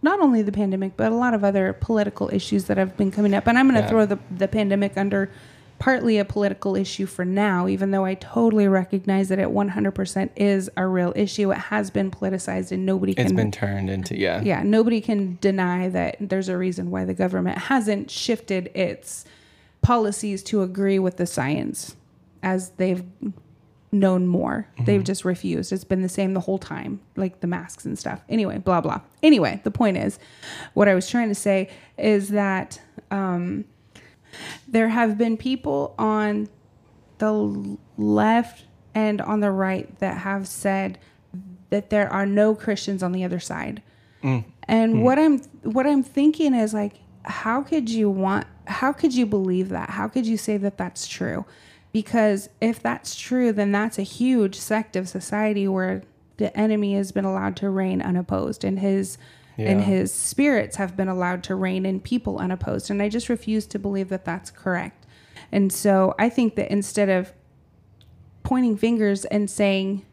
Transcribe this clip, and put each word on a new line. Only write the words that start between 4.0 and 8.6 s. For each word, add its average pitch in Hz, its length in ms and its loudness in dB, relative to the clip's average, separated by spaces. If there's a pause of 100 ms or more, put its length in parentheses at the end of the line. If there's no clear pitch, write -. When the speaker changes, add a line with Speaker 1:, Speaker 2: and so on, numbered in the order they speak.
Speaker 1:
the, 196 140 -2 (160)
the 190 120 0
pandemic 202 500 0
under 196 320 0 (500)
partly 240 380 2
a 202 60 2
political 196 540 -2
issue 196 280 -4
for 185 200 -6
now, 185 420 2
even 196 240 0
though 190 140 2
I 190 100 -2
totally 220 540 2